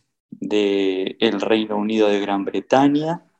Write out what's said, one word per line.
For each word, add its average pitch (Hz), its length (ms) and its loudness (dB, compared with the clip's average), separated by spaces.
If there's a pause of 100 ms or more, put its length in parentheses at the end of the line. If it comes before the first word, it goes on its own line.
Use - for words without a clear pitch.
(320)
del 101 1080 0
Reino 107 380 0
Unido 107 300 0
de 104 120 2
Gran 101 260 -2
Bretaña. 143 800 0 (140)